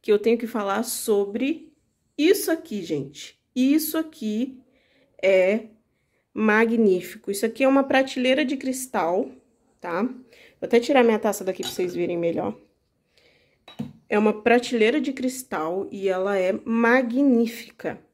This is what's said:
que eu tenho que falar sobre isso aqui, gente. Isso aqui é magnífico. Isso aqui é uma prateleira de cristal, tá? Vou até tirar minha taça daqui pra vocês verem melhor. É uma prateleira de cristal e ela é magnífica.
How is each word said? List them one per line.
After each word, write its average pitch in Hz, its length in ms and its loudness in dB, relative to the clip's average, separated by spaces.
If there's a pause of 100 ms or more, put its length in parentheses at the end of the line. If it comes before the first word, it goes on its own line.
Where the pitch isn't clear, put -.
que - 100 -2
eu 208 60 6
tenho 226 200 2
que 233 100 -6
falar 208 360 -4
sobre 220 880 -2 (440)
isso 359 320 2
aqui, 233 320 -4
gente. 156 540 -8 (180)
Isso 294 440 2
aqui 254 600 -6 (640)
é 190 440 4 (680)
magnífico. 214 1000 2
Isso 202 140 -4
aqui 233 200 0
é - 20 6
uma 269 160 4
prateleira 269 640 0
de 269 100 -4
cristal, 226 760 -4 (500)
tá? 175 240 -4
Vou 254 100 -4 (480)
até - 180 2
tirar 254 240 4
minha 220 160 4
taça 202 240 -2
daqui 185 180 -4
pra - 100 -8
vocês 180 240 -4
verem 175 220 -4
melhor. 170 360 -4 (1600)
É 214 100 0
uma 214 140 2
prateleira 240 680 2
de 262 120 -4
cristal 196 760 -6
e 196 180 -6
ela 190 300 0
é 185 160 0 (120)
magnífica. 233 1300 0 (140)